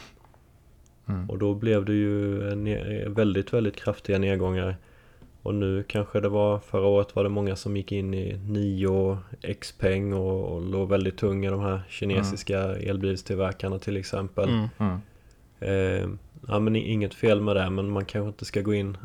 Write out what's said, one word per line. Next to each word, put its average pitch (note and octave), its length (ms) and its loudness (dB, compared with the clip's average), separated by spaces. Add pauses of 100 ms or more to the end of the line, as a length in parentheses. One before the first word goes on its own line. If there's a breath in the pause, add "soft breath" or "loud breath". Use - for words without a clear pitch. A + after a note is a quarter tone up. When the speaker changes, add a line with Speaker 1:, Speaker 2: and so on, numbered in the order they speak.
(1080 loud breath)
Speaker 1:
Mm. F#2+ 220 -4
Speaker 2:
Och G#2 80 -4
då G2+ 180 2
blev G#2+ 300 2
det G#2 80 2
ju G2+ 580 0
en G#2 160 -4
ne-, G#2 420 -4
väldigt, G2+ 440 2
väldigt A2 220 2
kraftiga - 440 -2
nedgångar. F#2 580 0 (640 soft breath)
Och G#2 140 -2
nu G2 280 0
kanske G#2 360 -2
det G2+ 100 0
var, G#2 300 2
förra G2 280 0
året G2+ 280 4
var G2+ 80 4
det G2+ 60 2
många G2+ 260 0
som G2+ 220 -4
gick G2 140 -4
in G2 220 -2
i F#2+ 240 -2
Nio, G2 800 2 (440)
Xpeng G2 520 0
och, F#2+ 420 0
och E2+ 60 -4
låg F#2+ 280 -2
väldigt F#2+ 280 2
tung G2 280 2
i G2 40 0
de G2 100 0
här F#2+ 300 0
kinesiska G2 720 -2
Speaker 1:
Mm. G2 260 -4
Speaker 2:
elbilstillverkarna F#2+ 880 -2
till G2+ 180 -4
exempel. G2 520 -2
Speaker 3:
Mm. A2 180 2 (100)
Speaker 1:
Mm. G2 220 0 (600 soft breath)
Speaker 2:
Eh, F#2+ 500 0 (380)
ja, G#2 120 0
men A2 160 2
i-, A2 160 0
inget G#2 220 0
fel G#2+ 280 4
med G#2 140 2
det, F#2 140 2
men G2 200 -2
man G2+ 160 -2
kanske G#2 220 -4
inte G#2 180 -10
ska - 160 -2
gå G#2 120 0
in G2 320 -2